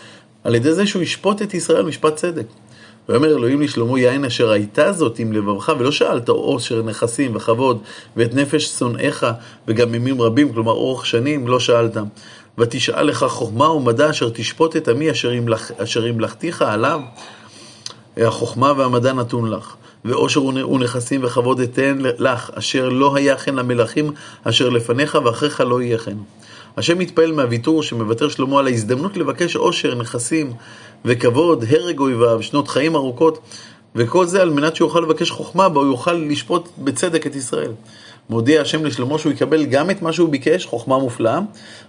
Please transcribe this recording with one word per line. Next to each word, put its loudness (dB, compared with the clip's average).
על 2
ידי 2
זה 2
שהוא -2
ישפוט -2
את -6
ישראל 2
משפט -2
צדק. -4
ויאמר 2
אלוהים 2
לשלמה, 0
"יין 2
אשר 0
הייתה 2
זאת -2
עם -2
לבבך, -2
ולא 2
שאלת 0
עושר 0
נכסים -2
וכבוד, 0
ואת 0
נפש 0
שונאיך, -2
וגם 2
ימים -2
רבים", 2
כלומר 0
אורך -2
שנים, 0
לא 2
שאלת. 2
"ותשאל 0
לך 0
חוכמה 0
ומדע 2
אשר -2
תשפוט -2
את -2
עמי 2
אשר -2
המלכ-, -2
אשר -2
המלכתיך -4
עליו, 0
החוכמה 0
והמדע 2
נתון -2
לך. -10
ועושר 0
ונ-, -2
ונכסים -2
וכבוד 0
אתן 0
לך, -2
אשר -2
לא 2
היה 4
כן -4
למלכים 0
אשר 2
לפניך 0
ואחריך 0
לא 2
יהיה 0
כן." -8
השם 0
מתפעל 2
מהוויתור 0
שמוותר -2
שלמה 0
על 2
ההזדמנות -2
לבקש -2
עושר, 0
נכסים -4
וכבוד, 2
הרג 2
אויביו, 2
שנות -2
חיים 0
ארוכות, 2
וכל 2
זה 2
על 4
מנת 0
שיוכל 2
לבקש 0
חוכמה, 0
בה 2
הוא 4
יוכל 0
לשפוט -2
בצדק -2
את -6
ישראל. -6
מודיע 4
השם -2
לשלמה -2
שהוא 0
יקבל 2
גם 2
את -2
מה -2
שהוא 2
ביקש, 0
חוכמה 0
מופלאה, 0